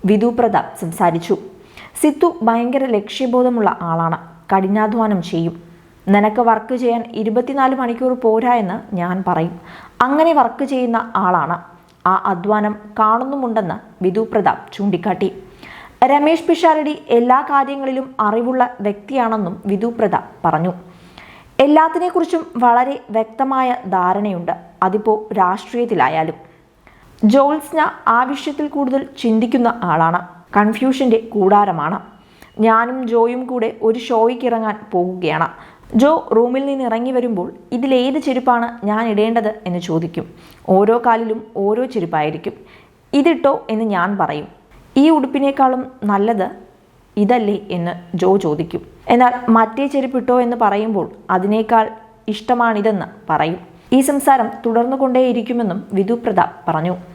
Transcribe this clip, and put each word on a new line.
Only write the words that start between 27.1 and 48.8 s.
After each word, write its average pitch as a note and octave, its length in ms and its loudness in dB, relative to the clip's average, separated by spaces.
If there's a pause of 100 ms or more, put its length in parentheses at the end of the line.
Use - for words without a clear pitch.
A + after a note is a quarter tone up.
ജ്യോത്സ്ന C#4+ 680 2 (180)
ആവശ്യത്തിൽ C#4 600 -2
കൂടുതൽ C4+ 400 -2 (100)
ചിന്തിക്കുന്ന A#3 640 2
ആളാണ്. E3+ 440 2 (300)
കൺഫ്യൂഷന്റെ A3+ 600 2
കൂടാരമാണ്. G3 840 2 (600)
ഞാനും A#3 480 2
ജോയും A#3 380 0
കൂടെ A#3+ 360 -4
ഒരു A3+ 160 2
ഷോയ്ക്ക് A#3+ 480 0
ഇറങ്ങാൻ A3 340 -2 (120)
പോകുകയാണ്. F3+ 560 -2 (460)
ജോ D4 420 2
റൂമിൽ B3 300 0
നിന്ന് C4+ 180 -4
ഇറങ്ങി A#3 260 -4
വരുമ്പോൾ, A#3 420 -2 (200)
"ഇതിലേത് C4 460 0
ചെരുപ്പാണ് A#3+ 680 -2
ഞാൻ A3 220 -2
ഇടേണ്ടത്?" G#3+ 460 0 (120)
എന്ന് F3+ 120 -4
ചോദിക്കും. E3 520 -4 (380)
"ഓരോ G#3 380 4
കാലിലും A3+ 400 -2 (100)
ഓരോ G#3 280 0
ചെരുപ്പായിരിക്കും. E3 680 -4 (600)
ഇതിട്ടോ" C#4 580 2
എന്ന് A3 140 -2
ഞാൻ G3 320 -2
പറയും. D3+ 320 -4 (480)
"ഈ C#4+ 140 6
ഉടുപ്പിനേക്കാളും C4+ 760 0 (180)
നല്ലത് G3+ 460 0 (640)
ഇതല്ലേ?" G#3 420 2 (120)
എന്ന് F3 460 -6
ജോ F#3 200 4
ചോദിക്കും. E3 500 -4 (220)